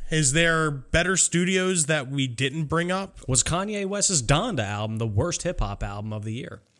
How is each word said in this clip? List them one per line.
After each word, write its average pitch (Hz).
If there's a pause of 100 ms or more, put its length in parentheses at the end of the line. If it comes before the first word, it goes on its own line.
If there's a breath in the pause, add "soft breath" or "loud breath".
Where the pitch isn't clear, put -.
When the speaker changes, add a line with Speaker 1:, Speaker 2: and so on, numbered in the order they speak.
Speaker 1:
Is 156
there 160
better 170
studios 180
that 147
we 139
didn't 135
bring 170
up? 190
Speaker 2:
Was 127
Kanye 202
West's 196
Donda 147
album 107
the 113
worst 110
hip-hop 113
album 107
of 104
the 110
year? - (180)